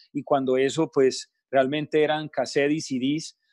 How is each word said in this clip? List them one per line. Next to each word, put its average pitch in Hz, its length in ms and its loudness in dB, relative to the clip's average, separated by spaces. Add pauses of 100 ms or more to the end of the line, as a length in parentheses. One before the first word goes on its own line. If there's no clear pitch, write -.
(140)
y 139 100 -6
cuando 131 320 0
eso, 135 340 0
pues, 131 400 2 (220)
realmente 147 500 0
eran 151 280 0
cassette 139 420 0
y 156 80 0
C 135 180 -6
Ds, 143 400 -4 (160)